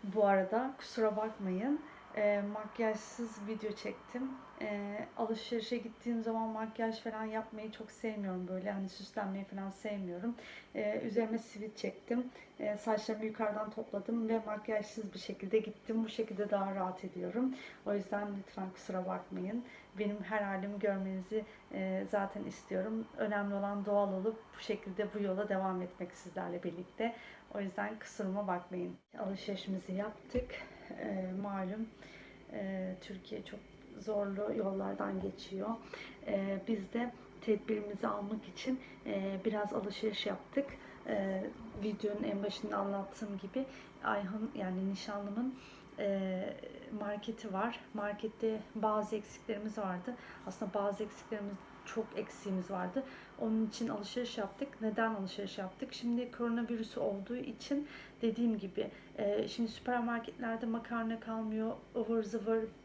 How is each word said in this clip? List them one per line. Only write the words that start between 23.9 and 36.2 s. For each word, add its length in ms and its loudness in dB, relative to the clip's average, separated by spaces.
olup 240 2
bu 40 -12
şekilde 520 -2
bu 100 2
yola 260 2
devam 320 2
etmek 320 -6
sizlerle 500 -4
birlikte. 520 -2
O 60 -2
yüzden 400 -2
kusuruma 480 -2
bakmayın. 500 -2
Alışverişimizi 760 -2
yaptık. 520 -2
E, 320 0
malum, 460 -2
e, 480 0
Türkiye 440 -8
çok 140 -10
zorlu 580 2
yollardan 640 2
geçiyor. 480 -2